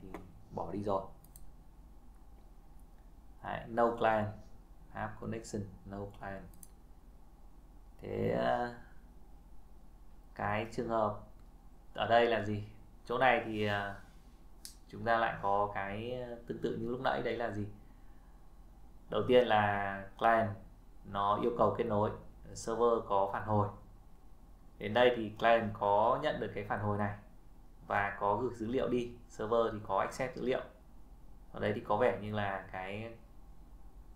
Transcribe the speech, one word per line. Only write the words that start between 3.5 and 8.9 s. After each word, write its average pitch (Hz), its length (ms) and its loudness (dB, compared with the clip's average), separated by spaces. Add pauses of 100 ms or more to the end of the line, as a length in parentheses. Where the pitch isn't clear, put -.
no 117 240 4
client, 110 360 2 (680)
half 107 160 -6 (100)
connection, 110 420 -6 (240)
no 98 120 -10
client. 98 460 -10 (1600)
Thế, 107 280 0
ờ, 120 440 2 (1600)